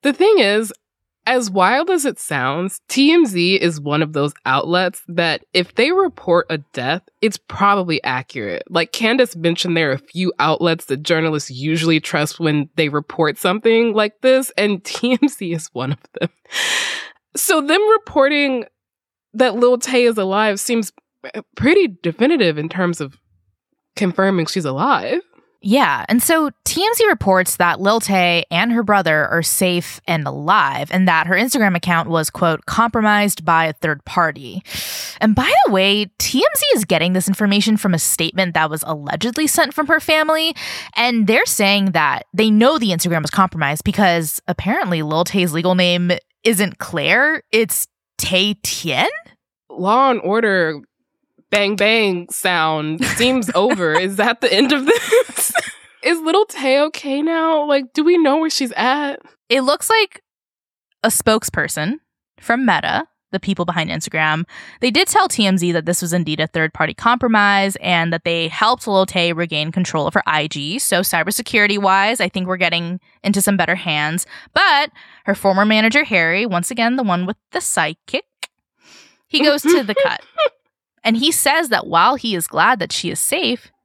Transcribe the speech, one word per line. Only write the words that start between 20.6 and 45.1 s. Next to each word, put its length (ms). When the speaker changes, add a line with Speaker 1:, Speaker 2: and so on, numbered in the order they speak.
Speaker 1:
pretty 320
definitive 560
in 100
terms 320
of 160
confirming 500
she's 180
alive. 580
Speaker 2:
Yeah, 440
and 120
so 280
T 200
M 80
Z 140
reports 480
that 240
Lil 220
Tay 500
and 220
her 100
brother 440
are 140
safe 640
and 220
alive, 640
and 160
that 180
her 100
Instagram 380
account 360
was, 200
quote, 360
"compromised 800
by 220
a 60
third 300
party." 580
And 120
by 160
the 60
way, 460
T 220
M 180
Z 80
is 80
getting 300
this 160
information 480
from 160
a 60
statement 560
that 140
was 160
allegedly 640
sent 260
from 140
her 140
family, 520
and 300
they're 180
saying 460
that 420
they 180
know 260
the 120
Instagram 320
was 100
compromised 540
because 640
apparently 520
Lil 220